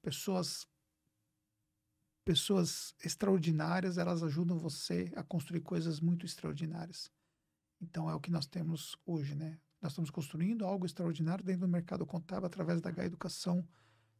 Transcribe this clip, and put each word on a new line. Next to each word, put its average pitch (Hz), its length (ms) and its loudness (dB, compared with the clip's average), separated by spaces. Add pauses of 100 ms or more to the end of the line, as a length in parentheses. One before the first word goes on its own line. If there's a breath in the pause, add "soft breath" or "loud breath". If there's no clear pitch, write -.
Pessoas, - 680 -2 (1600)
pessoas 180 800 2
extraordinárias, 170 920 4
elas 175 260 2
ajudam 170 340 2
você 170 580 -2
a - 80 -4
construir 170 380 -2
coisas 165 380 0
muito 170 260 2
extraordinárias. 165 840 -6 (720)
Então, 165 280 -4
é 160 60 -2
o 151 40 -4
que 175 120 -4
nós 160 140 2
temos 165 500 -4 (100)
hoje, 147 300 -2
né? 160 240 -6 (220)
Nós 151 100 -4
estamos 160 180 -2
construindo 175 560 -2
algo 185 200 0
extraordinário 170 580 0
dentro 185 180 0
do 185 60 4
mercado 175 380 0
contábil 185 400 -4
através 170 360 0
da 180 80 -4
H 175 160 -2
Educação. 175 640 0 (520 soft breath)